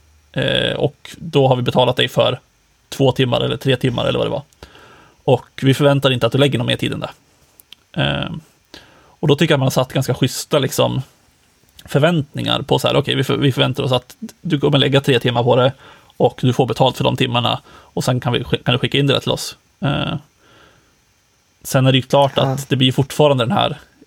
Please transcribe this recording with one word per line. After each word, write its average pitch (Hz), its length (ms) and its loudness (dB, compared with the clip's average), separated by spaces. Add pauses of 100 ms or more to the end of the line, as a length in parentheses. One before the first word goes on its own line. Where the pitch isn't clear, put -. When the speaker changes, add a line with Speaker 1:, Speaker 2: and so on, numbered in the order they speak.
(320)
Speaker 1:
eh, 127 440 -2
och - 420 -6
då 143 300 0
har 131 80 4
vi 123 60 -4
betalat 127 340 2
dig 123 120 0
för 123 320 0 (480)
två 135 240 2
timmar 123 280 0
eller 123 160 -2
tre 127 200 -2
timmar 120 300 -2
eller 127 120 -2
vad 110 80 0
det 110 40 -4
var. - 120 -6 (840)
Och - 240 0 (140)
vi 135 120 4
förväntar 143 380 2
inte 120 140 0
att 113 60 -2
du 139 60 0
lägger 135 200 2
någon 120 80 -4
mer 120 100 -2
tid 123 160 -4
än - 80 -8
det." - 100 -10 (920)
Eh, 143 280 -4 (680)
och - 320 -6
då 143 80 4
tycker 160 160 0
jag 147 40 6
att 135 40 0
man 131 60 2
har 131 40 0
satt 127 220 -2
ganska 131 220 -2
schyssta, - 440 -2
liksom, 127 440 0 (840)
förväntningar 135 800 -2
på 131 160 0
så 123 100 -2
här, 123 80 0
"Okej, 139 180 0
vi 135 100 0
för-, 127 120 0
vi 135 160 2
förväntar 131 300 -2
oss 127 100 -2
att - 240 -4 (240)
du 156 200 -2
kommer 139 180 2
lägga 135 220 2
tre 131 200 2
timmar 120 220 0
på 127 140 2
det 127 160 2 (440)
och - 260 0
du 127 100 2
får 131 140 0
betalt 117 300 0
för 131 80 -4
de 127 120 0
timmarna 117 520 -2
och - 360 -10
sen 127 160 0
kan 120 120 -4
vi 120 120 -2
sk-, - 200 -6
kan 127 80 0
du 123 60 0
skicka 127 200 -2
in 143 80 2
det 139 60 2
där - 80 0
till 123 100 -4
oss." - 260 -8 (240)
Eh, 143 340 -4 (1500)
sen 131 240 2
är 131 60 6
det 131 60 4
ju 123 40 2
klart 139 360 2
att 135 220 0
Speaker 2:
Ja. 139 80 -10
Speaker 1:
det 131 80 0
blir 131 160 2
fortfarande 135 520 2
den - 120 -2
här 117 220 -2 (280)